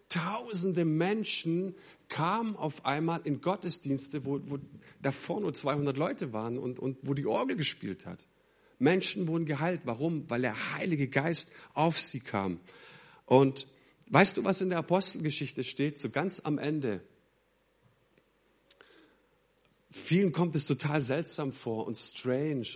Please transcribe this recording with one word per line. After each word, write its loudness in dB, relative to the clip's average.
Tausende -2
Menschen 0
kamen -2
auf -6
einmal 0
in -2
Gottesdienste, -2
wo, -2
wo -6
davor -2
nur -2
zweihundert 0
Leute -2
waren -2
und, -6
und -4
wo -2
die 0
Orgel 2
gespielt -4
hat. -12
Menschen 2
wurden 0
geheilt. 0
Warum? -2
Weil 0
der -4
Heilige 0
Geist 2
auf 4
sie 2
kam. -2
Und 6
weißt 8
du, -2
was 2
in 0
der 0
Apostelgeschichte 0
steht? -2
So -4
ganz -2
am -2
Ende. -2
Vielen 2
kommt 2
es 2
total 0
seltsam -2
vor -4
und -6
strange -2